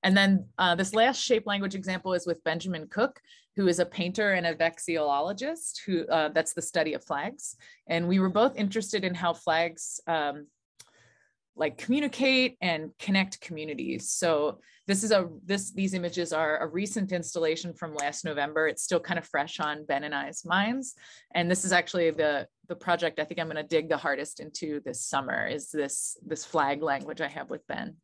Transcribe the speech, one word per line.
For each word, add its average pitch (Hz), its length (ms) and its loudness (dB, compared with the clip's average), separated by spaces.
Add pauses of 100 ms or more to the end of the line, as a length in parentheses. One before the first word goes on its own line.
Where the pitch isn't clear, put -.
And 190 120 6
then, 196 320 6 (120)
uh, 180 160 6
this 190 180 0
last 240 260 6
shape 220 280 2
language 202 260 -2
example 190 400 -2
is 175 140 0
with 165 160 -2
Benjamin 165 440 -2
Cook, 254 320 -2 (360)
who 196 120 4
is 170 120 4
a 175 60 4
painter 190 480 0
and 175 120 2
a 165 80 2
vexillologist, 165 1300 -2
who, 175 180 0
uh, 156 240 2
that's 160 240 0
the 165 80 -6
study 156 320 0
of 139 100 -6
flags. 165 520 -6 (320)
And 170 200 0
we 190 120 4
were 190 100 4
both 233 260 4
interested 208 480 -2
in 180 120 0
how 175 180 0
flags, 165 720 0
um, 147 400 -2 (1080)
like, 156 220 -2
communicate 262 840 2
and 160 360 0
connect 190 440 0
communities. 151 680 -6
So 151 500 2 (260)
this 196 160 2
is 220 80 2
a, 185 180 4 (160)
this, 196 260 -2
these 190 220 0
images 175 400 -2
are 156 260 2
a 160 80 -2
recent 190 440 -2
installation 165 640 -2
from 165 200 -10
last 147 320 -4
November. 151 420 0
It's - 160 -2
still 170 180 2
kind 170 180 -2
of 160 80 -12
fresh 151 320 -2
on 151 260 -4
Ben 143 200 0
and 147 100 -4
I's 139 300 -6
minds. 214 500 0 (400)
And 175 160 2
this 190 140 0
is 185 60 0
actually 175 380 4
the, 151 380 0 (200)
the 175 80 -8
project 170 440 0
I 151 60 0
think 175 140 -8
I'm 160 80 -2
gonna 151 160 -6
dig 156 260 2
the 156 80 2
hardest 139 420 -4
into 151 460 -6
this - 200 -8
summer, 135 400 -2
is 143 240 -6
this, - 560 -4
this 156 200 -8
flag 143 360 0
language 143 400 -2
I 151 60 -2
have 143 220 -10
with - 180 -10
Ben. 151 360 -8